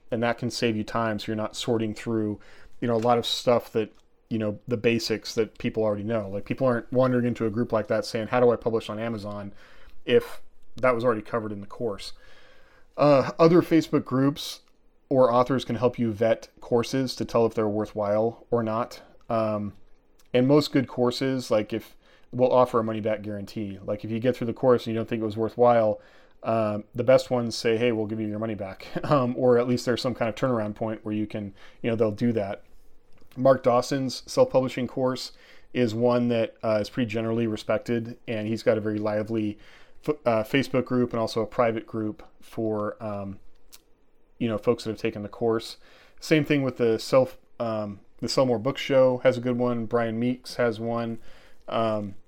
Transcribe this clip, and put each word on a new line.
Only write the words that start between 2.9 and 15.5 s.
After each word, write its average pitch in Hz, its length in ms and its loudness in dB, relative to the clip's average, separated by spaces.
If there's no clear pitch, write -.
a - 20 2
lot 117 200 4
of 113 80 -2
stuff - 480 0
that, 110 200 -2
you 113 100 -2
know, 104 280 -4
the 120 100 -2
basics 113 580 -2
that 110 220 -2
people 113 260 -2
already 104 200 0
know. 107 260 -4
Like, 101 160 -8
people 131 220 -2
aren't 117 240 -2
wandering 127 340 4
into 120 200 -2
a 110 40 0
group 113 220 -2
like 107 160 0
that 110 180 0
saying, 107 220 -4
"How 123 120 0
do 120 120 6
I 113 40 2
publish 113 340 -2
on 107 100 -8
Amazon?" 104 540 -8
if - 360 4
that 127 180 2
was 113 80 -2
already 113 180 2
covered 107 300 -6
in 101 100 -10
the 98 60 -14
course. - 460 -8
Uh, 143 400 4
other 165 240 8
Facebook 156 420 2
groups 135 580 -2
or 127 240 6
authors 123 320 2